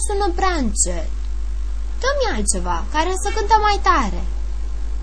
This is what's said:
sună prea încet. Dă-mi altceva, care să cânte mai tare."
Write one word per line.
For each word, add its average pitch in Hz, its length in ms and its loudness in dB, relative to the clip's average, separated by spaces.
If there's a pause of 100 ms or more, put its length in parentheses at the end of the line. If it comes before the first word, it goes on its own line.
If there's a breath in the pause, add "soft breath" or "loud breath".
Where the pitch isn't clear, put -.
sună 403 220 0 (120)
prea 370 240 2
încet. 180 460 0 (920)
Dă-mi 523 340 2
altceva, 180 420 0 (180)
care 330 180 2 (100)
să 403 120 -2
cânte 440 220 4 (100)
mai 415 100 4 (120)
tare." 220 320 2 (800)